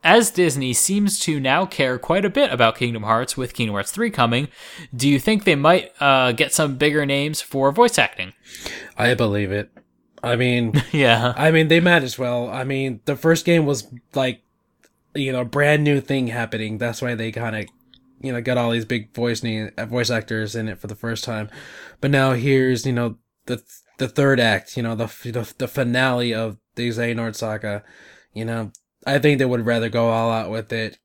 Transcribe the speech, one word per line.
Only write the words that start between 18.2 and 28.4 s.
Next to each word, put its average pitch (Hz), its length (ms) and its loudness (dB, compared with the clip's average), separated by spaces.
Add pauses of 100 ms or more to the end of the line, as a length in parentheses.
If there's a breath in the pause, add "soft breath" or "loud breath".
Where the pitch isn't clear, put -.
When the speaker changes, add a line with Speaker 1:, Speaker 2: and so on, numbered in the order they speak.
Speaker 2:
you 135 80 -6
know, 120 80 -4
got 123 180 0
all 117 120 0
these 117 140 -2
big 107 300 -6
voice 117 280 -2
name, 110 340 -4
uh, 113 100 -8
voice 117 240 -2
actors 110 460 -4
in 110 120 -4
it - 120 -10
for 110 60 -12
the 104 80 -10
first 113 300 -8
time. 107 240 -6 (520 loud breath)
But 139 100 0
now 135 220 4
here's, 131 540 2
you 131 60 0
know, 120 260 -2 (280)
the, 123 160 -6 (360)
the 131 100 -2
third 135 320 4
act, 107 360 2
you 123 60 -4
know, 113 120 -4
the 113 100 -4
f-, - 180 -12
the, 120 360 -8
the 123 100 -4
finale 123 640 0
of 110 240 -4 (180)
the 120 140 -2
Xehanort 117 480 -4
saga, 107 480 -6 (480 soft breath)
you 110 120 -6